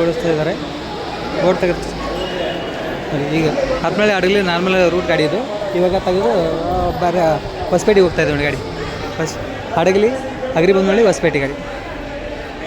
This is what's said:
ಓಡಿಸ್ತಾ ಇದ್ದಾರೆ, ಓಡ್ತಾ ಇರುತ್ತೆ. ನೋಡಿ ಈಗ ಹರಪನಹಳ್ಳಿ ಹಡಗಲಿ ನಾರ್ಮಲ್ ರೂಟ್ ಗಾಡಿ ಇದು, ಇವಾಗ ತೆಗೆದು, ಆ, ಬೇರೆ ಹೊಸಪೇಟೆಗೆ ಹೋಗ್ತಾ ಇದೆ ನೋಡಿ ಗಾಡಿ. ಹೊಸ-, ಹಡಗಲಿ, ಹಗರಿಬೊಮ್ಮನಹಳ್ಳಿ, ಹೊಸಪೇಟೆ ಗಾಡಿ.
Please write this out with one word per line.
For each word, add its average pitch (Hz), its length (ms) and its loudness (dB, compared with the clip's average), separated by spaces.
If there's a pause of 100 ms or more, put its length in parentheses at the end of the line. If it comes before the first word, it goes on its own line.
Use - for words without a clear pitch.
ಓಡಿಸ್ತಾ 170 320 0
ಇದ್ದಾರೆ, 156 200 0 (920)
ಓಡ್ತಾ 180 200 2
ಇರುತ್ತೆ. - 220 -2 (1200)
ನೋಡಿ 143 160 -2 (120)
ಈಗ 160 80 2 (360)
ಹರಪನಹಳ್ಳಿ 202 360 2
ಹಡಗಲಿ 190 220 4 (120)
ನಾರ್ಮಲ್ 185 240 2 (180)
ರೂಟ್ 175 180 0
ಗಾಡಿ 151 180 4
ಇದು, 180 100 0 (400)
ಇವಾಗ 180 140 2 (120)
ತೆಗೆದು, 196 260 2 (380)
ಆ, 180 80 0 (240)
ಬೇರೆ 175 200 2 (500)
ಹೊಸಪೇಟೆಗೆ 190 340 6
ಹೋಗ್ತಾ 165 180 2
ಇದೆ 147 120 0
ನೋಡಿ 143 120 0
ಗಾಡಿ. 139 120 -2 (580)
ಹೊಸ-, 160 200 -4 (400)
ಹಡಗಲಿ, 190 320 4 (460)
ಹಗರಿಬೊಮ್ಮನಹಳ್ಳಿ, 190 540 4
ಹೊಸಪೇಟೆ 156 340 2
ಗಾಡಿ. 139 120 -4 (1080)